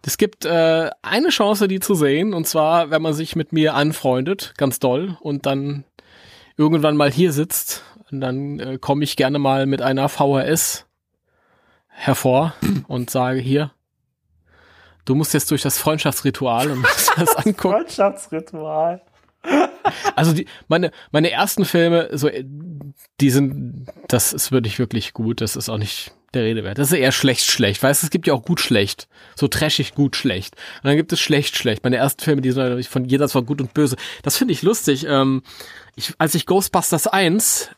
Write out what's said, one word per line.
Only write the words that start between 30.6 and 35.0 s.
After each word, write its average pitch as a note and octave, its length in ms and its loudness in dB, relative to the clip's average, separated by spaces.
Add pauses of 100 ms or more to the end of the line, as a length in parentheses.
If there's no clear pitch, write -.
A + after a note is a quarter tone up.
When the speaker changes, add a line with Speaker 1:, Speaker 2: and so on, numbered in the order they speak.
Speaker 1:
Und C3+ 60 0
dann D3 80 4
gibt D#3+ 160 0
es E3 80 0
schlecht, - 360 0
schlecht. A2 280 -2
Meine B2+ 120 2
ersten C3+ 260 0
Filme, C#3 200 2
die B2+ 100 0
sind B2+ 340 -2
von B2+ 200 -4
Jenseits C3+ 260 2
von B2 140 0
Gut C#3+ 160 -4
und B2 100 -6
Böse. C#3+ 240 0 (260)
Das C#3+ 140 -2
finde C3 160 0
ich C#3 100 -2
lustig. D#3+ 460 0